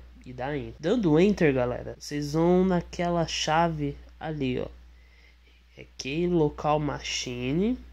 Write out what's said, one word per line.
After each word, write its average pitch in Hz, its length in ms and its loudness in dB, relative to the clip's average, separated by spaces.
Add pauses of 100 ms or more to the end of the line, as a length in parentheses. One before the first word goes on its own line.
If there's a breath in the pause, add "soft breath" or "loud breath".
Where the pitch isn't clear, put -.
(260)
e 127 60 -14
dá 127 240 -6
enter. 113 240 -8
Dando 170 400 4
enter, 180 340 4
galera, 120 460 -2
vocês 147 320 -8
vão 175 320 4
naquela 175 640 0
chave 156 680 0 (220)
ali, 143 400 -4
ó, - 80 -6 (1120 soft breath)
é - 80 -18 (100)
key 156 300 -4
local 151 540 2
machine 139 960 -2 (140)